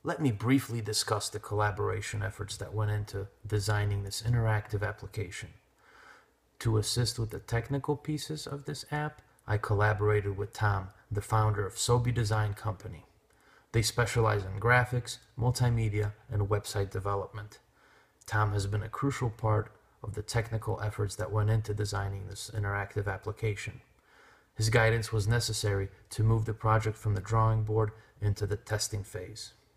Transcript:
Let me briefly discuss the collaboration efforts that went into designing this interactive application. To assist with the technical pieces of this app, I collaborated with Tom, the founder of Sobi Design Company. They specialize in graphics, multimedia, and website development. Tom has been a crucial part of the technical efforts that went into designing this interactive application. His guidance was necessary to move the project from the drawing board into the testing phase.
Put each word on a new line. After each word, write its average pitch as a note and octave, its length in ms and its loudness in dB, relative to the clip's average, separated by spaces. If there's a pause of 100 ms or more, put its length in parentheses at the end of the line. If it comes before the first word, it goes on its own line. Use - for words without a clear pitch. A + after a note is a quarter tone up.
Let D#3+ 160 -4
me C#3+ 120 4
briefly A#2 500 2
discuss G#2+ 480 -2
the - 80 -10
collaboration G2+ 840 -2
efforts G2+ 340 -8
that F2+ 160 -10
went G#2+ 160 0
into G#2 380 -4 (180)
designing G2+ 560 0
this G2 220 -6
interactive A2 580 2
application. F#2 680 -6 (1080)
To A2 200 2
assist A#2 420 0
with A2+ 100 -2
the - 80 -8
technical C3+ 580 -2
pieces D3+ 520 -6
of C#3+ 180 -8
this D3 240 -8
app, D3+ 320 -4 (240)
I G#2 140 2
collaborated G#2 760 2
with G2+ 180 -6
Tom, G2 340 0 (240)
the G2+ 100 -2
founder G#2+ 460 2
of - 80 -10
Sobi A#2+ 360 2
Design G#2+ 440 0
Company. F2+ 500 -8 (680)
They A2+ 100 4
specialize A2 600 2
in F#2+ 160 -6
graphics, A#2+ 600 2 (200)
multimedia, A#2 760 2 (180)
and G#2 180 0
website G2+ 400 -2
development. G2+ 680 -4 (680)
Tom G#2+ 280 2
has G2+ 120 0
been G#2 160 0
a - 80 -8
crucial C3 400 -2
part A2 420 0 (300)
of G#2 140 -8
the G#2+ 80 -8
technical A2 580 -2
efforts G#2 360 -2
that G2 140 -4
went G#2 200 4
into G#2+ 240 2
designing G2 500 -4
this F#2+ 300 -10
interactive G2+ 520 -2
application. G#2 760 -4 (720)
His A2 160 2
guidance A2+ 420 6
was G#2 140 2
necessary G#2+ 640 2 (200)
to - 140 0
move A2 220 4
the A2 100 -2
project A2 420 2
from G#2+ 160 0
the G2+ 80 0
drawing A2 440 4
board G#2+ 260 2 (280)
into G#2 280 0
the G2+ 100 -2
testing G#2 460 -4
phase. G2 500 -12 (240)